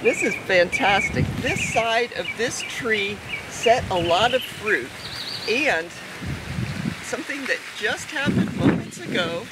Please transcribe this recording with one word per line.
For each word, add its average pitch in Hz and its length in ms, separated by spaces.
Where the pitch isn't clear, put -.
This 254 180
is 220 140
fantastic. 196 800
This - 340
side 233 400
of 175 160
this 233 220
tree 208 580
set 240 400
a 185 80
lot 180 360
of 254 100
fruit, 196 440
and 208 400
something 269 440
that - 120
just 226 360
happened - 440
moments - 440
ago 175 520